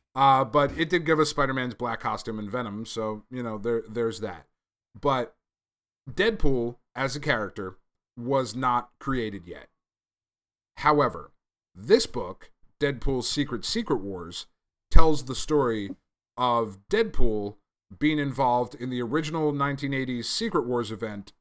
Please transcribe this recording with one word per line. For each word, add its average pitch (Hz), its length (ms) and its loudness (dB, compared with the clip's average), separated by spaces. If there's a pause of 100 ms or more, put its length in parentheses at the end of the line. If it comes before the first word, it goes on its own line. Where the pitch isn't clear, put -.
(160)
Uh, 135 280 4
but 139 320 0
it 160 140 -2
did 170 160 0
give 156 140 2
us 151 100 2
Spider-Man's 131 440 -2
black 117 260 -6
costume 107 400 -6
and 101 100 -10
Venom, 110 340 -6
so, 107 460 -6
you 127 100 -10
know, 113 160 -6
there, 113 320 -2
there's 113 300 -4
that. 95 280 -10 (540)
But 131 360 -2 (760)
Deadpool, 139 680 2 (180)
as 131 180 -4
a 147 60 -10
character, 107 560 -4 (420)
was 123 380 -2
not 123 420 -2
created 110 480 -6
yet. 76 220 -18 (1120)
However, 135 520 2 (420)
this 143 340 2
book, 95 440 -12 (300)
Deadpool's 135 480 -2
Secret 131 360 -4
Secret 160 340 -2
Wars, 90 480 -10 (440)
tells 147 360 10
the 127 100 -8
story 123 580 -2 (420)
of 117 420 -2 (120)
Deadpool 113 640 4 (400)
being 151 220 0
involved 123 560 -2
in 127 160 -8
the 123 120 -4
original 151 500 -2
nineteen 139 400 -4
eighties 127 360 -4
Secret 190 380 -2
Wars 120 240 -2
event 104 500 -10